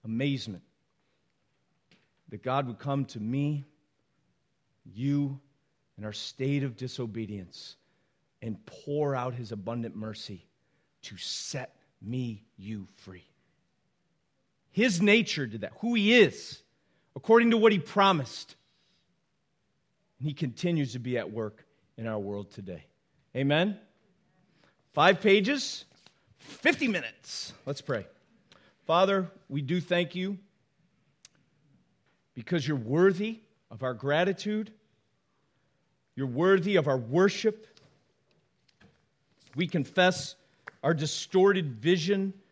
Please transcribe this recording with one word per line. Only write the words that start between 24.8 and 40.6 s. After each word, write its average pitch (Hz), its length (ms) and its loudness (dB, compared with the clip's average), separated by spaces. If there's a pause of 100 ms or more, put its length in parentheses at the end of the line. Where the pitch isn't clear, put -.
Five 170 280 4
pages, 214 640 2 (520)
fifty - 500 0
minutes. - 680 -6 (120)
Let's 139 160 -8
pray. 110 260 -6 (800)
Father, 190 440 2 (200)
we 139 120 -4
do 160 180 0
thank 175 360 -2
you 190 240 -6 (1900)
because 131 340 -4
you're 151 80 -2
worthy 180 640 2 (300)
of 113 140 -12
our 127 100 -2
gratitude. 185 800 0 (1400)
You're 135 100 -4
worthy 180 520 2
of 151 100 2
our 131 100 2
worship. 151 720 0 (1900)
We 165 120 0
confess 180 640 2 (480)